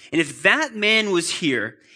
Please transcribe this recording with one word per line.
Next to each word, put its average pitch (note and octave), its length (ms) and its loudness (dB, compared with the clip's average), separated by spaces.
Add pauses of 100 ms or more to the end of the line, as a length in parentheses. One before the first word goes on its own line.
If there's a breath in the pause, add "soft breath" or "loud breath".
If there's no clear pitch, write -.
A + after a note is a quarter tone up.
(140)
And D#3+ 80 2
if C#3+ 220 -8
that B3 300 2
man G#3+ 380 0
was E3+ 180 0
here, A#2+ 500 -2 (160 soft breath)